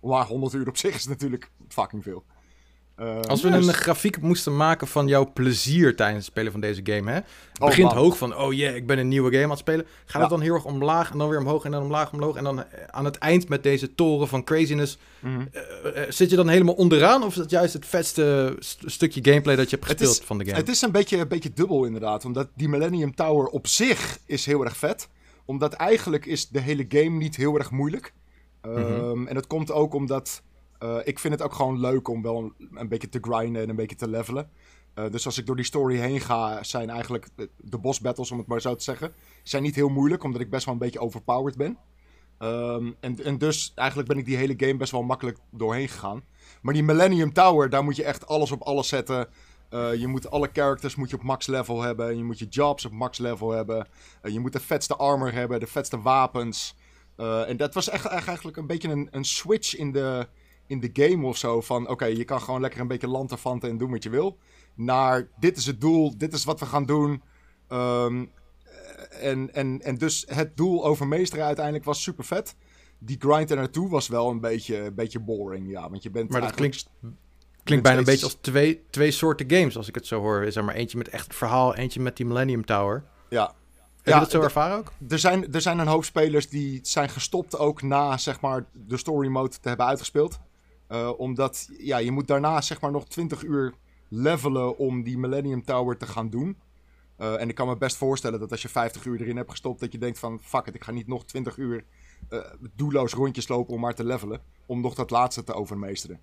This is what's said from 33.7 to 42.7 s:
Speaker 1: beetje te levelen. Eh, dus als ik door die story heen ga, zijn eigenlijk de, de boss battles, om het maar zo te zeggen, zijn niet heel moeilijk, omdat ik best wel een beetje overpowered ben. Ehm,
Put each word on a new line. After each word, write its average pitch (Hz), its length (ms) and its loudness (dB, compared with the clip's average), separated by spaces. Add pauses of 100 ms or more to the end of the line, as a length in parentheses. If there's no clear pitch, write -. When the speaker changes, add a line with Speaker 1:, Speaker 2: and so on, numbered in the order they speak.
Speaker 1:
beetje 110 200 -6
te 117 120 -8
levelen. 117 420 -6 (440)
Eh, 107 160 -8
dus 117 160 -6
als 123 120 -6
ik 123 80 -8
door 127 100 0
die 123 80 -2
story 131 340 0
heen 127 220 0
ga, 110 420 -2
zijn 117 280 -6
eigenlijk 117 360 -6 (100)
de, 110 200 -10
de 104 220 -10
boss 131 220 -2
battles, 123 300 -4
om 123 80 -6
het 110 80 -8
maar 117 140 -4
zo 123 140 -2
te 117 80 -12
zeggen, 139 300 -8 (300)
zijn 139 200 -4
niet 147 120 -2
heel 143 140 2
moeilijk, 139 360 2
omdat 123 160 -4
ik 110 100 -8
best 131 140 -4
wel 127 100 -4
een 120 60 -4
beetje 123 200 -4
overpowered 123 560 -2
ben. 151 220 -4 (600)
Ehm, 120 520 -4 (100)